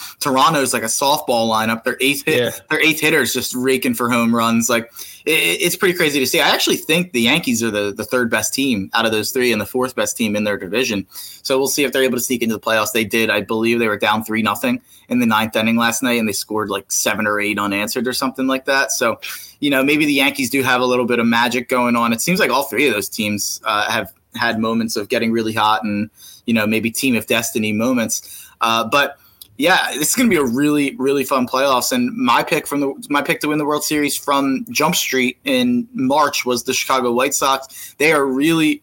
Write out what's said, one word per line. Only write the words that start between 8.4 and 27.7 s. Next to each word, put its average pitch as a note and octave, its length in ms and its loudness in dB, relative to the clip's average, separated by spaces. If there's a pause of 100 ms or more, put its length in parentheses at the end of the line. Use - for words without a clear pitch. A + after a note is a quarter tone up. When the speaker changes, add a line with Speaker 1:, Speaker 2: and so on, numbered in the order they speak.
Speaker 1:
team B2 400 0
out A#2 100 2
of A2 80 0
those G#2+ 200 -2
three B2 200 2
and G#2+ 80 0
the G#2 60 -4
fourth B2+ 300 -4
best G#2+ 200 -2
team G#2+ 200 -2
in G#2+ 80 -2
their G#2 120 0
division. G2 540 -2
So - 480 -4
we'll C3+ 80 2
see C#3+ 160 -2
if B2 100 0
they're C3+ 120 2
able B2+ 120 0
to A#2 60 -4
sneak A#2+ 200 -2
into A2+ 120 0
the G#2 60 -6
playoffs. A2 320 0
They A2+ 120 2
did. A2 240 0
I G#2 120 2
believe A2+ 400 0
they A2+ 80 2
were G#2 100 -2
down A2 260 2
three A2 180 -2
nothing A#2+ 380 -2 (300)
in B2 80 0
the A#2+ 80 2
ninth A2 300 2
inning A2+ 200 2
last A#2 280 0
night, A#2+ 160 2
and A2 80 0
they G2+ 40 -2
scored, G#2+ 380 -4
like, G2 200 -6
seven G#2+ 360 0
or G#2 140 0
eight G#2 180 0
unanswered G#2 480 -2
or B2+ 60 -2
something C3 340 -4
like C3 200 -2
that. C3+ 260 2
So, A#2 280 0 (380)
you D3 100 -2
know, C3+ 140 4
maybe D3+ 240 2
the D3 60 2
Yankees C#3 360 0
do C3+ 140 0
have B2 180 2
a B2+ 60 2
little B2 180 2
bit A#2 140 2
of A#2 80 2
magic A#2 420 0
going A#2+ 280 2
on. A#2 180 2
It A2+ 80 -4
seems F3+ 160 0
like E3 120 2
all C3 120 2
three C3+ 240 0
of A#2 80 2
those G2+ 160 -4
teams, G#2 540 -4
uh, G#2 260 -2
have A2 220 -2 (220)
had A#2 240 -2
moments A2+ 380 -2
of G#2 120 -6
getting A2+ 240 0
really A2 200 -2
hot G#2+ 300 2
and, G#2 260 -4 (380)
you A#2 80 0
know, G#2+ 120 2
maybe A2 240 0
team B2+ 260 0
of G#2+ 100 -4
destiny A2+ 460 -2